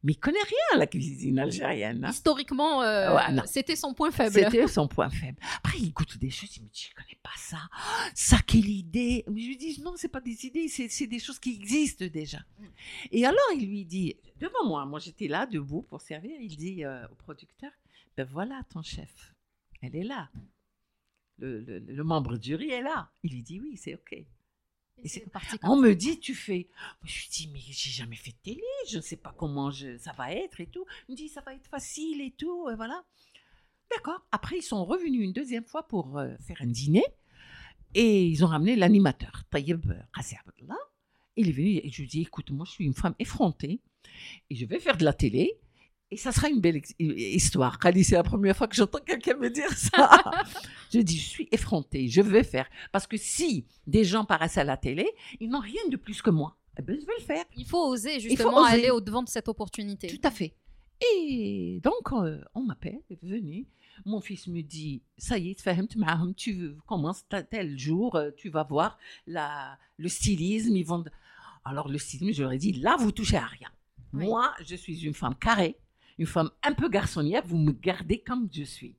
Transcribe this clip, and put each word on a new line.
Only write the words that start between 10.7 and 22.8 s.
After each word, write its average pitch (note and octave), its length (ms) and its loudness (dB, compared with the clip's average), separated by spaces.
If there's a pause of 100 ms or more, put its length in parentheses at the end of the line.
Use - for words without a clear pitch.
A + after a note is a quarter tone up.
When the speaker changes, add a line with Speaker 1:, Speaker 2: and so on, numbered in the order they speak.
Speaker 1:
c'est - 180 -4
des A3+ 100 -6
choses C4 220 -10
qui B3+ 160 -4
existent G#3 500 0
déjà. » D#3 320 -8 (220)
Speaker 2:
Mm. G#3 60 -20 (480)
Speaker 1:
Et A#3+ 120 6
alors, A#4 300 6
il A#3 120 -2
lui G3+ 160 -6
dit, F3 320 -4 (240)
devant F#4+ 280 -2
moi, D3 180 -2
moi C#3+ 140 -8
j'étais F3 280 -10
là, F3 200 -2
debout D3+ 340 -6
pour - 200 -16
servir, F3+ 380 -14
il G3+ 160 -14
dit, E3 300 -8
euh, B2+ 220 -10
au A#2 80 -20
producteur, « - 560 -20 (460)
Ben C3 140 -6
voilà A#3+ 380 -8
ton E3 140 -12
chef, - 500 -14 (480)
elle B2+ 140 -10
est E3+ 80 -6
là. A3 260 -10 (1080)
Le, A#2+ 220 -10
le, A2+ 180 -12
le C3+ 240 -10
membre C#3+ 340 0
du A2+ 120 -10
jury D#3+ 200 -4
est B3+ 140 -4